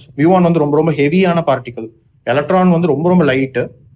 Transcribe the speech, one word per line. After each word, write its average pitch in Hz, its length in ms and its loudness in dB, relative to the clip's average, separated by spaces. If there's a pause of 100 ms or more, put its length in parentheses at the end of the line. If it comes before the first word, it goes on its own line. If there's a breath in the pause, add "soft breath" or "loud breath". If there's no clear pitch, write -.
(160)
மியூஆன் 175 260 2
வந்து 170 160 2
ரொம்ப, 147 180 0
ரொம்ப 156 160 0
ஹெவியான 165 540 0
பார்ட்டிகல், 123 420 -4 (340)
எலக்ட்ரான் 180 480 0
வந்து 170 160 0
ரொம்ப, 156 220 -2
ரொம்ப 180 160 2
லைட், 131 340 -2 (380)